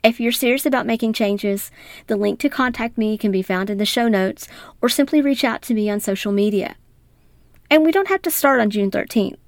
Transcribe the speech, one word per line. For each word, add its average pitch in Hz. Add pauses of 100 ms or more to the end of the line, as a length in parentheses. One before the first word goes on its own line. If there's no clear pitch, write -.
If 233
you're 240
serious 254
about 262
making 226
changes, 202 (380)
the 220
link 208
to 285
contact 240
me 214
can 214
be 190
found 190
in 202
the 208
show 233
notes, 190 (340)
or 247
simply 285
reach 277
out 226
to 233
me 208
on 208
social 202
media. 202 (960)
And 311
we 320
don't 381
have 381
to 339
start 269
on 214
June 202
thirteenth. -